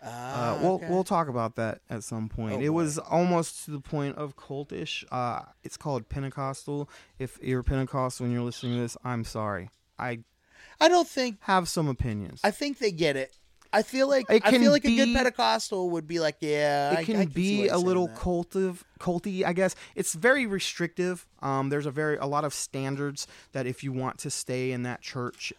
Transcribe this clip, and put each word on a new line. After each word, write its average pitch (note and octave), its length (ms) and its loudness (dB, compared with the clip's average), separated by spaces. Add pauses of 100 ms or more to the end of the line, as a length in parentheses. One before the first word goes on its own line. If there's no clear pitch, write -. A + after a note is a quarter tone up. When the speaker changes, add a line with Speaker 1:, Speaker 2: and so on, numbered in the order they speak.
Speaker 1:
Ah, A#2+ 520 -4
Speaker 2:
Uh, - 60 -2
we'll, F3+ 120 4
Speaker 1:
okay. E3+ 160 -4
Speaker 2:
we'll F#3 140 2
talk E3+ 240 0
about A#2+ 260 -2
that A2+ 340 -4
at A2 140 -6
some A2 260 -6
point. A2 280 -4
Speaker 1:
Oh, B2 40 -2
Speaker 2:
It C#3+ 60 0
Speaker 1:
boy. D3+ 60 2
Speaker 2:
was D#3+ 260 0
almost E3+ 680 0
to D#3 40 -12
the D3 100 -8
point C#3+ 360 -4
of D3 200 -10
cultish. D3 760 -8
Uh, B2 300 -2 (200)
it's - 140 -14
called C3 320 -6
Pentecostal. C#3 840 -6 (300)
If - 200 -8
you're B2+ 220 0
Pentecostal C3 640 -2
and A#2+ 80 0
you're A#2+ 80 0
listening A#2+ 320 -4
to A#2+ 60 0
this, A#2 240 -4
I'm B2 200 -4
sorry. G#2 460 -6 (300)
I A#2+ 240 -6 (560)
Speaker 1:
I D#4 80 8
don't F4 180 6
think B3 360 -4
Speaker 2:
have F#3 260 2
some D#3+ 180 0
opinions. A2+ 560 -4
Speaker 1:
I G#3 80 4
think C#4+ 280 -4
they A3 120 0
get D#3 260 2
it. C3+ 200 -6 (360)
I G#3+ 100 4
feel C4 260 2
like, C4+ 200 4
Speaker 2:
It G#3+ 160 8
Speaker 1:
I G#3+ 60 8
Speaker 2:
can B3 100 8
Speaker 1:
feel A#3 120 8
like D4 120 6
a A#3 100 6
good C4+ 120 6
Speaker 2:
be A#3+ 80 4
Speaker 1:
Pentecostal A3+ 760 2
would E3 180 -2
be E3+ 100 -2
like, D3+ 220 0
"Yeah, D3 520 2
Speaker 2:
It D#3+ 60 4
Speaker 1:
I, E3 60 -2
Speaker 2:
can G#3+ 120 0
Speaker 1:
I F#3+ 80 4
can D3 80 0
see - 20 -14
Speaker 2:
be G3 260 2
Speaker 1:
why G3+ 60 4
you're F#3+ 80 4
Speaker 2:
a F3 40 4
little F3+ 280 4
Speaker 1:
saying - 100 -12
that." - 60 -8
Speaker 2:
cultiv-, F3+ 600 -2 (160)
culty, F#3 460 -2
I F3 80 2
guess. F#3 220 2 (200)
It's - 200 -2
very B3 320 4
restrictive. F3+ 800 -4 (140)
Um, C#3 300 0
there's D3 160 0
a D3 60 -2
very, D3+ 260 0
a C3+ 80 -2
lot C#3+ 180 0
of C#3 80 -4
standards C#3 760 -4 (260)
that C3+ 140 -4
if B2+ 180 -6
you C#3 80 -4
want B2+ 260 -4
to C#3+ 120 -8
stay B2+ 420 -4
in B2 100 -4
that B2 180 -6
church - 580 -8